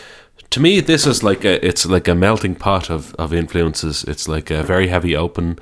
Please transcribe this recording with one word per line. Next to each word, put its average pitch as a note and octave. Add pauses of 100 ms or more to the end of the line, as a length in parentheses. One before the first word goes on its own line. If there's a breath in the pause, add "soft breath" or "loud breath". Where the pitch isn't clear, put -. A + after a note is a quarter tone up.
(500 loud breath)
to -
me, F3+
this D#3+
is C3+
like G2+
a, F#2
it's -
like F2+
a F2
melting F#2+
pot G2
of, D#2
of D#2+
influences. E2
It's -
like D#2
a D#2
very F#2
heavy F2
open. E2+